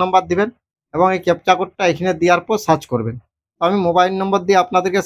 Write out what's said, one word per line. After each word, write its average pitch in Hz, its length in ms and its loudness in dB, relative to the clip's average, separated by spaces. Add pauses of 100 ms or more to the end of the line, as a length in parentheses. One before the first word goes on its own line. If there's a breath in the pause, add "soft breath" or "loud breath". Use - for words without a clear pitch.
নাম্বার 185 280 2
দিবেন 196 180 0 (460)
এবং 170 200 2
এই 185 120 -4
ক্যাপচা 175 320 2
কোডটা 185 240 -6 (100)
এখানে 175 280 -2
দেওয়ার 175 260 2
পর 220 100 -2 (100)
সার্চ 160 160 2 (100)
করবেন। 117 240 -4 (400)
তো - 120 -10
আমি 196 80 0 (120)
মোবাইল 180 320 2
নম্বর 196 260 -2
দিয়ে 190 180 4
আপনাদেরকে 185 420 -2